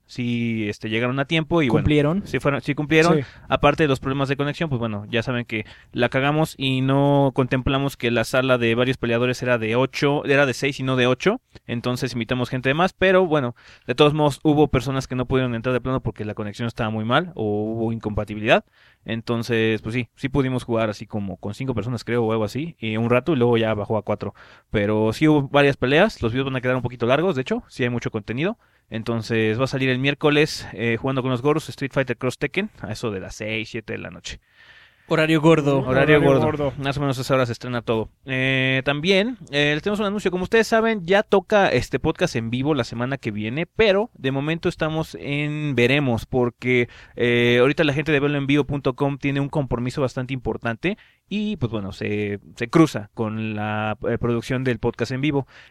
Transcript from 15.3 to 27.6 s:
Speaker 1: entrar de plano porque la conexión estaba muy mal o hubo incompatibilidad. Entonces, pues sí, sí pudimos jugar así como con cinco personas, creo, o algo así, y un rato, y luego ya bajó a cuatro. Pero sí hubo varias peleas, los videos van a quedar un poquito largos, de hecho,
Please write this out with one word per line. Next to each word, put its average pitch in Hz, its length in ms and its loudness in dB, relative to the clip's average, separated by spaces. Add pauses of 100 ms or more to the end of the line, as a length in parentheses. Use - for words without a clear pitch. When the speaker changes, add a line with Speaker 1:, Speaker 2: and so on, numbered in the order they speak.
Speaker 1:
entrar 120 180 -2
de 120 80 0
plano 131 200 -2
porque 107 240 -8
la 104 100 -6
conexión 107 320 -6
estaba 113 240 -4
muy 110 140 -4
mal 151 280 0
o 110 100 -6 (200)
hubo 113 280 -2
incompatibilidad. 107 720 -2 (400)
Entonces, 113 760 0
pues 110 140 -6
sí, 123 200 -6
sí - 140 -4
pudimos 131 360 -2
jugar 113 240 0
así 107 180 -10
como 98 300 -8
con 101 160 -10
cinco 131 200 -6
personas, 113 300 -6
creo, 120 220 0
o 110 80 0
algo 110 100 0
así, 139 360 -6
y 110 180 -4
un 117 120 0
rato, 123 220 2
y 151 60 2
luego 120 200 4
ya 110 160 2
bajó 104 240 -2
a 104 60 -4
cuatro. 104 320 -4 (360)
Pero 107 420 2
sí 156 140 0
hubo 151 200 4
varias 143 300 4
peleas, 151 440 2
los 113 120 0
videos 135 120 -2
van 131 120 -4
a 120 40 -4
quedar 127 140 0
un 127 60 -2
poquito 120 240 -4
largos, 151 300 2
de 131 60 0
hecho, 226 280 -4